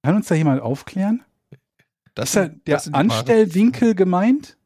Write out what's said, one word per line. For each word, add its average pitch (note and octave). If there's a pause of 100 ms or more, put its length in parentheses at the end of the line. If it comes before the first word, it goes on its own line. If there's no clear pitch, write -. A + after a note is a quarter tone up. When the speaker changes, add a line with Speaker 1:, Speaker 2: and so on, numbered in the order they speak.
Speaker 1:
Kann D#3
uns G#3
da F3
jemand D3
aufklären? F#3+ (920)
Speaker 2:
Das A2
Speaker 1:
Ist -
da G3+
Speaker 2:
sind, D#3+
Speaker 1:
der D3+
Speaker 2:
das -
sind D3+
die C#3+
wahren F#3+
Speaker 1:
Anstellwinkel A3
gemeint? F#3+